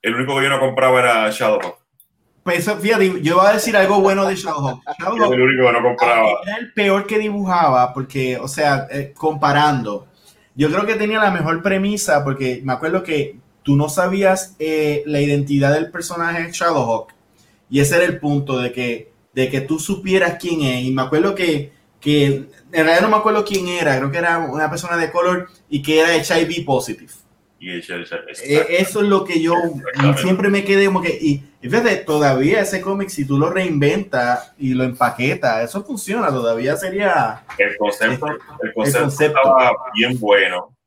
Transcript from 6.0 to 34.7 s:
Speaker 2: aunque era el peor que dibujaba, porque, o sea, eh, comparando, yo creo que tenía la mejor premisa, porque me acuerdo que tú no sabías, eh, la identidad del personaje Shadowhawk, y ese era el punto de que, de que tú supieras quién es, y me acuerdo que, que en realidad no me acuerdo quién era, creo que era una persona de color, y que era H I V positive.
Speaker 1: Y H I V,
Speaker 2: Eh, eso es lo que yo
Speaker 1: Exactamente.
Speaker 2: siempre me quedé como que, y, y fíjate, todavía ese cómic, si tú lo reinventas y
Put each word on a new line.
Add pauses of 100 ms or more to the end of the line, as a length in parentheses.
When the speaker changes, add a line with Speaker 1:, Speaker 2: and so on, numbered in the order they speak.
Speaker 2:
aunque
era
el
peor
que
dibujaba,
porque,
o
sea,
eh,
comparando, (460)
yo
creo
que
tenía
la
mejor
premisa,
porque
me
acuerdo
que (260)
tú
no
sabías,
eh,
la
identidad
del
personaje
Shadowhawk, (540)
y
ese
era
el
punto
de
que, (220)
de
que
tú
supieras
quién
es,
y
me
acuerdo
que, (260)
que
en (220)
realidad
no
me
acuerdo
quién
era,
creo
que
era
una
persona
de
color, (180)
y
que
era
H
I
V
positive. (480)
Speaker 1:
Y
H
I
V, (380)
Speaker 2:
Eh,
eso
es
lo
que
yo
Speaker 1:
Exactamente.
Speaker 2:
siempre
me
quedé
como
que,
y, (160)
y
fíjate,
todavía
ese
cómic,
si
tú
lo
reinventas
y